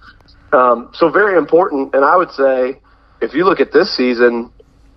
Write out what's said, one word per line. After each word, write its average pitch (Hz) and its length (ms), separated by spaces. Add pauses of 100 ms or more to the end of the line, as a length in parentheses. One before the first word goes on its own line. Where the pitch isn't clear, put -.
(520)
Um, 123 420
so 165 160
very 196 280
important, 147 580
and 139 80
I 147 140
would 135 140
say 131 480 (420)
if 117 120
you 165 120
look - 160
at - 100
this 165 240
season 120 560 (460)